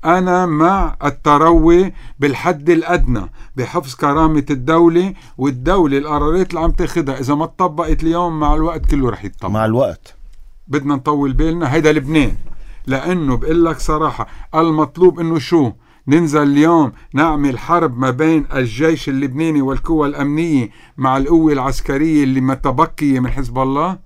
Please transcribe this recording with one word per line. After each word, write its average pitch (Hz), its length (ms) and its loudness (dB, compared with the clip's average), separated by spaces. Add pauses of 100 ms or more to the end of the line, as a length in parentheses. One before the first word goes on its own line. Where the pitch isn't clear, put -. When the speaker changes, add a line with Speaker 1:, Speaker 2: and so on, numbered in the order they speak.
Speaker 1:
أنا 180 420 2
مع 165 580 0
التروي 165 880 4 (260)
بالحد 147 520 -2
الأدنى 156 600 0 (260)
بحفظ 131 380 -6
كرامة 151 560 2
الدولة، 165 640 2 (240)
والدولة 139 600 0
القرارات 151 520 -2
اللي 170 100 -6
عم 165 100 0
تاخدها 147 500 -2
إذا 135 140 0
ما 151 100 -2
اتطبقت 160 580 -2
اليوم 165 380 -2
مع 147 140 2
الوقت 156 320 -2
كله 139 240 0
رح 104 140 -8
يتطبق. 95 260 -8
Speaker 2:
مع 107 140 0
الوقت. 110 500 -2 (540)
Speaker 1:
بدنا 143 260 -2
نطول 143 380 -2
بالنا، 160 420 0
هيدا 151 180 4
لبنان. 143 400 2 (540)
لأنه 135 500 -2
بقول 120 280 2
لك 165 140 -2
صراحة، 151 480 -2 (280)
المطلوب 160 680 2
إنه 165 180 0
شو؟ 139 320 2 (380)
ننزل 151 340 4
اليوم 147 500 4 (220)
نعمل 143 440 0
حرب 160 400 0
ما 131 120 0
بين 156 440 0
الجيش 135 540 -2
اللبناني 139 540 -2
والقوى 143 460 0
الأمنية 143 640 -2 (260)
مع 131 200 0
القوة 156 360 4
العسكرية 139 720 0
اللي 131 160 0
متبقية 135 800 0
من 123 100 -2
حزب 123 280 -4
الله؟ 147 480 -2